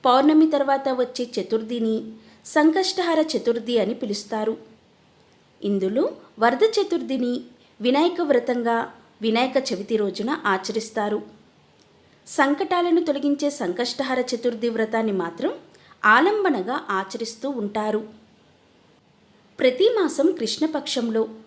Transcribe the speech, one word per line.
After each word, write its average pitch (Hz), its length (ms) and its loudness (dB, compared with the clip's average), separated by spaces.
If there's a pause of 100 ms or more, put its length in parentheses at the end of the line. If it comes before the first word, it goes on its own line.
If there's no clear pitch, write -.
పౌర్ణమి 294 520 6
తర్వాత 277 320 0 (140)
వచ్చే 247 220 -4 (120)
చతుర్థిని 220 600 -2 (500)
సంకష్టహర 330 720 2 (120)
చతుర్థి 233 480 -2
అని 208 220 0
పిలుస్తారు. 214 540 -4 (1040)
ఇందులో 202 420 0 (360)
వరద 247 240 4 (120)
చతుర్థిని 254 580 -2 (460)
వినాయక 302 420 2
వ్రతంగా 240 560 0 (440)
వినాయక 233 360 0 (120)
చవితి 208 280 -4
రోజున 202 340 -2 (220)
ఆచరిస్తారు. 214 680 -4 (1080)
సంకటాలను 339 800 2
తొలగించే 285 420 0
సంకష్టహర 254 720 -2 (100)
చతుర్థి 233 400 -2
వ్రతాన్ని 220 440 0 (100)
మాత్రం 220 280 -4 (520)
ఆలంబనగా 269 720 4 (220)
ఆచరిస్తూ 226 480 -8 (140)
ఉంటారు. 214 400 -2 (1600)
ప్రతి 254 260 2 (100)
మాసం 330 320 2 (120)
కృష్ణపక్షంలో 240 840 -2 (240)